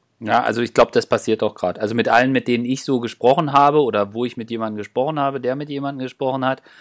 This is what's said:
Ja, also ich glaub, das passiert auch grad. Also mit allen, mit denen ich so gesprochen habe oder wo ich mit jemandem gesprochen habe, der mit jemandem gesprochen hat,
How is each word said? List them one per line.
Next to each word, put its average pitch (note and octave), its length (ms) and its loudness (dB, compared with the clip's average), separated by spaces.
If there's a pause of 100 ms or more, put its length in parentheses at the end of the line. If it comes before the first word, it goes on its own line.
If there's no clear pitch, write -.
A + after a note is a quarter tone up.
(220)
Ja, A2+ 220 2
also A2+ 180 0
ich A#2 120 -4
glaub, - 180 4
das A#2 140 2
passiert A2 380 -2
auch G#2 120 -2
grad. F2+ 240 -4
Also A2 160 -2
mit A#2 140 0
allen, B2 240 4
mit B2 160 -2
denen A#2+ 160 0
ich C3 180 -4
so C3 160 0
gesprochen C3+ 540 0
habe C#3+ 280 6
oder G#2 320 0
wo A#2+ 120 -4
ich A#2+ 100 -6
mit A2+ 160 -12
jemandem A2 260 -6
gesprochen C3 400 -4
habe, C#3 220 -2
der B2 160 -4
mit D3 140 -10
jemandem C#3 340 -8
gesprochen C3 400 -4
hat, C3 180 -2 (200)